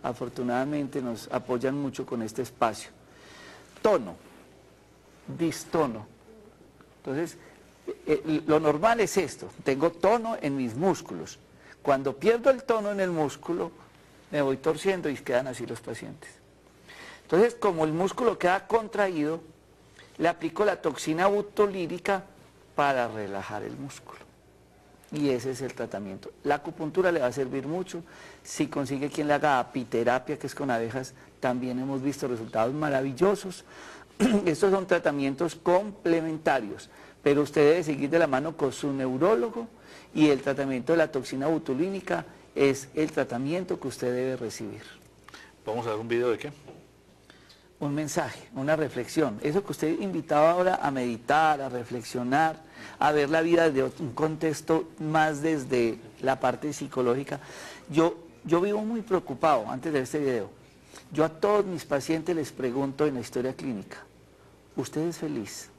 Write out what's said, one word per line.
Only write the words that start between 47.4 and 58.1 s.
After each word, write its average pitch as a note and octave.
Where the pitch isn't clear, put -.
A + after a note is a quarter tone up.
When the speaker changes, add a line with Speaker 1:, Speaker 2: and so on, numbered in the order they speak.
Speaker 1:
Un C#3+
mensaje, D3
una D3
reflexión. B2+
Eso D#3
que F3+
usted D#3
invitaba D#3+
ahora F3+
a -
meditar, C#3
a C3+
reflexionar, B2
a D3
ver D3
la D#3+
vida E3
desde C3
un B2+
contexto D#3
más D#3
desde C3
la C3
parte C3
psicológica. C3+
Yo, E3